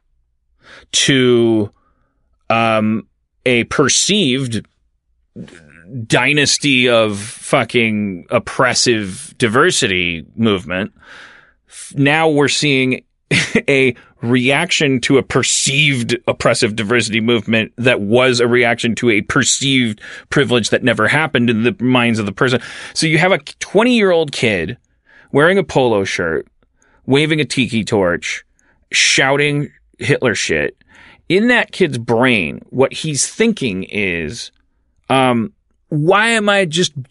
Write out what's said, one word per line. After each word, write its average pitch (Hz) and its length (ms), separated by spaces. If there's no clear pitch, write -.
to, 117 760
um, 110 580
a 120 200
perceived 135 1000
dynasty 135 800
of 110 300
fucking 107 1120
oppressive 113 1080
diversity 101 880
movement. 95 560
F-, - 280
now 151 320
we're 143 200
seeing 131 560
<laughs> - 380
a 131 260
reaction 131 800
to 139 180
a 120 40
perceived 135 960
oppressive 113 500
diversity 110 440
movement 113 560
that 117 240
was 120 400
a 120 80
reaction 120 480
to 120 140
a 104 120
perceived 127 800
privilege 120 400
that 104 120
never 113 260
happened 135 420
in 110 120
the 120 180
minds 120 380
of 104 80
the 98 60
person. 127 280
So - 120
you 156 120
have 185 140
a 175 60
twenty-year-old 190 920
kid 101 460
wearing 170 260
a 175 60
polo 113 400
shirt, 85 420
waving 151 360
a 139 40
tiki 113 400
torch, - 600
shouting 143 800
Hitler 120 360
shit. 76 420
In 208 200
that 240 240
kid's 143 260
brain, 113 720
what 127 220
he's 151 360
thinking 123 540
is, 87 720
um, 127 420
"Why 190 420
am 214 180
I 202 160
just, 160 280